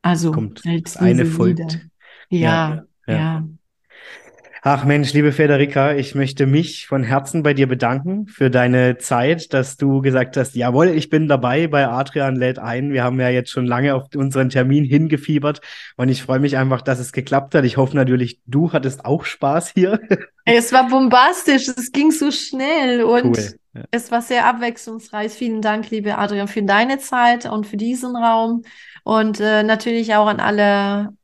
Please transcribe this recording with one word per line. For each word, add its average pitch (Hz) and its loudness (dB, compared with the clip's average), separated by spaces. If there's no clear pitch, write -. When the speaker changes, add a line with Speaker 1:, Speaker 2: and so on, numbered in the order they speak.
Speaker 1:
Also 170 0
Speaker 2:
Kommt, 113 -6
das - -20
Speaker 1:
Selbstliebe 170 -4
Speaker 2:
eine 165 2
folgt. 170 0
Speaker 1:
wieder. 165 -8
Speaker 2:
Ja, 180 0
Speaker 1:
Ja, 160 0
Speaker 2:
ja. - 0
Speaker 1:
ja. 160 -2
Speaker 2:
Ach 139 2
Mensch, 143 2
liebe 147 4
Federica, 143 2
ich 139 -4
möchte 135 0
mich 151 0
von 139 -2
Herzen 139 -2
bei 147 2
dir 135 2
bedanken 135 -2
für 131 0
deine 123 2
Zeit, 143 -2
dass 135 -2
du 135 0
gesagt 127 0
hast, 131 -2
„Jawohl, 123 2
ich 156 -2
bin 156 0
dabei 135 0
bei 143 2
Adrian 135 -2
lädt 127 -2
ein.“ 127 -6
Wir 123 0
haben 127 -2
ja 127 2
jetzt 127 -2
schon 127 -2
lange 131 0
auf 131 -6
unseren 135 0
Termin 135 2
hingefiebert 147 0
und 127 0
ich 131 -2
freue 131 0
mich 139 0
einfach, 131 0
dass 131 -2
es 123 -10
geklappt 139 -2
hat. 147 6
Ich 127 0
hoffe 139 2
natürlich, 127 0
du 151 0
hattest 135 -4
auch 156 -2
Spaß 147 -2
hier. 196 2
<laughs> - 0
Speaker 1:
Es 233 4
war 254 6
bombastisch, 262 4
es 254 -8
ging 294 2
so 294 0
schnell 262 -2
und 220 2
Speaker 2:
Cool. 104 -6
Ja. 117 -14
Speaker 1:
es 233 -6
war 233 -2
sehr 240 0
abwechslungsreich. 226 -6
Vielen 220 -6
Dank, 214 -4
liebe 208 -4
Adrian, 202 -4
für 208 -4
deine 220 2
Zeit 240 0
und 214 -6
für 202 -10
diesen 247 -6
Raum 226 0
und, 220 0
äh, 214 2
natürlich 220 0
auch 214 4
an 208 0
alle 202 0